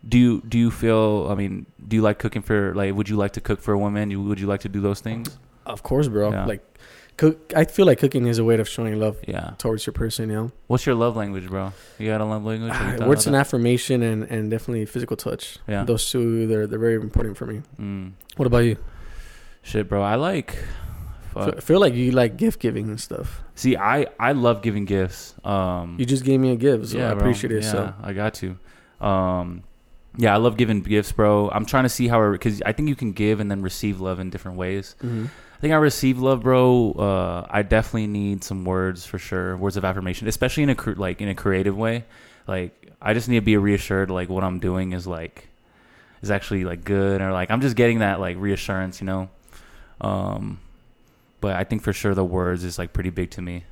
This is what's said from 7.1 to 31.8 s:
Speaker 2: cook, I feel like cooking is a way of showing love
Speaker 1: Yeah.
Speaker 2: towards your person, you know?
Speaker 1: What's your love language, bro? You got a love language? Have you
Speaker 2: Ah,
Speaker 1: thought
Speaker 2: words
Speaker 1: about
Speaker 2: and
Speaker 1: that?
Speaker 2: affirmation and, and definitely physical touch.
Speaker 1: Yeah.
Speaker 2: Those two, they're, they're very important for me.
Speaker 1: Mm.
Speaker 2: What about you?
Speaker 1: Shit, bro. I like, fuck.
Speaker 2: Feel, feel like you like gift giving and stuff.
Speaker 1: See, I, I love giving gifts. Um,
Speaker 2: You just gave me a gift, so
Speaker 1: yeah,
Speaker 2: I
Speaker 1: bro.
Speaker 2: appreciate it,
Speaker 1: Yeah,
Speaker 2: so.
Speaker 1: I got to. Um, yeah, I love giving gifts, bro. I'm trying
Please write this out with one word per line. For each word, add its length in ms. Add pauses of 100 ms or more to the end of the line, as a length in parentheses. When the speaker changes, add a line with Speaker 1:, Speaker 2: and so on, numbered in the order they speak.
Speaker 2:
cook, 380
I 100
feel 200
like 140
cooking 260
is 140
a 40
way 160
of 80
showing 320
love 180 (100)
Speaker 1:
Yeah. 320
Speaker 2:
towards 260
your 80
person, 380
you 40
know? 160 (140)
Speaker 1:
What's 220
your 80
love 200
language, 340
bro? 220 (280)
You 80
got 120
a 60
love 180
language? 300
Have 140
you 80
Speaker 2:
Ah, 20
Speaker 1:
thought 120
Speaker 2:
words 160
Speaker 1:
about 20
Speaker 2:
and 80
Speaker 1:
that? 60
Speaker 2:
affirmation 600
and, 220
and 260
definitely 380
physical 280
touch. 520
Speaker 1:
Yeah. 160
Speaker 2:
Those 260
two, 380
they're, 180
they're 140
very 160
important 420
for 80
me. 160 (180)
Speaker 1:
Mm. 340 (240)
Speaker 2:
What 100
about 120
you? 180 (840)
Speaker 1:
Shit, 260
bro. 140
I 140
like, 420 (720)
fuck. 120 (100)
Speaker 2:
Feel, 80
feel 180
like 140
you 180
like 260
gift 220
giving 300
and 100
stuff. 420 (120)
Speaker 1:
See, 240
I, 300 (120)
I 120
love 320
giving 220
gifts. 500 (100)
Um, 540
Speaker 2:
You 80
just 160
gave 160
me 140
a 20
gift, 320
so 100
Speaker 1:
yeah, 140
Speaker 2:
I 20
Speaker 1:
bro. 60
Speaker 2:
appreciate 320
it, 140
Speaker 1:
Yeah, 60
Speaker 2:
so. 300
Speaker 1:
I 120
got 220
to. 220 (420)
Um, 640 (560)
yeah, 160
I 40
love 200
giving 240
gifts, 300
bro. 420
I'm 120
trying 180